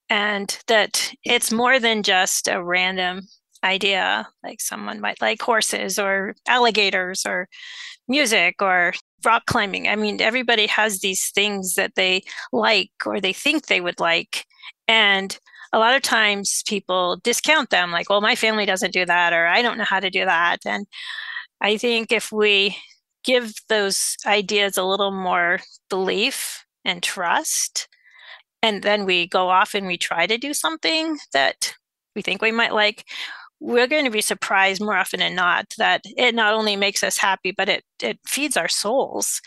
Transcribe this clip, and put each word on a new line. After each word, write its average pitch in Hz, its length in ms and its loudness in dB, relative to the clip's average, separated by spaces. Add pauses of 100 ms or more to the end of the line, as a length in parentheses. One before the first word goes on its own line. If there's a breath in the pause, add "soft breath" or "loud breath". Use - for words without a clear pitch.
(100)
and 208 560 -2
that - 480 2 (100)
it's 240 260 0
more 247 300 4
than 226 220 2
just 190 460 2
a 196 140 0
random 180 600 -2 (420)
idea. 190 640 0 (140)
Like, - 180 -12
someone 208 400 -8
might 208 220 -4
like 220 180 0
horses 208 580 -2
or 196 360 -2 (120)
alligators 196 800 2
or 185 240 -4 (580 loud breath)
music 220 540 2
or 180 320 2 (320)
rock 233 220 2
climbing. 185 420 0
I 208 80 2
mean, 208 240 -2
everybody 226 460 2
has 214 340 0
these 190 300 -2
things 196 440 -2
that 185 200 -2
they 185 280 2 (300 loud breath)
like 220 380 2 (160)
or 208 120 -2
they 190 140 -2
think 302 340 -2
they 190 140 2
would 175 180 -4
like. 170 460 -2 (420 loud breath)
And 202 500 2 (360 loud breath)
a 240 80 4
lot 240 160 6
of 269 60 0
times 208 640 0
people 180 560 -2
discount 277 460 2
them, 180 200 2
like, 170 180 -4
"Well, 202 120 4
my 233 160 2
family 214 300 0
doesn't 190 260 0
do 180 140 2
that," 175 260 4
or, 170 140 4
"I 196 160 4
don't 233 160 0
know 208 60 -2
how 190 140 2
to 190 120 -2
do 185 140 -2
that." 175 400 2
And 202 220 -4 (760 loud breath)
I 208 160 0
think 226 360 -2
if 214 180 -2
we 202 460 2 (480 loud breath)
give 247 280 0 (160)
those 202 560 0
ideas 202 540 0
a 185 60 2
little 196 260 0
more 180 480 0 (320)
belief 190 760 -2 (200)
and 180 180 -4
trust, - 840 -2 (760 loud breath)
and 202 220 -2
then 208 200 0
we 180 220 2
go 185 220 0
off 185 260 2
and 196 140 -4
we 175 100 -4
try 170 300 -2
to 233 100 0
do 285 160 -6
something 320 640 -2 (140)
that - 420 0 (400)
we 208 80 -8
think 196 180 -4
we 220 120 0
might 226 200 0
like, 208 320 0 (540 loud breath)
we're 240 300 0
going 302 160 0
to 247 60 0
be 214 100 -4
surprised 190 600 0
more 208 160 -2
often 190 220 -2
than 175 160 -2
not 180 320 0 (120)
that 185 240 2 (140)
it 247 200 2
not 214 180 2
only 214 220 0
makes 202 260 -2
us 196 160 0
happy, 190 320 0
but - 180 0
it, - 160 0 (160)
it - 260 -4
feeds 277 300 -2
our 170 120 0
souls. 202 800 -2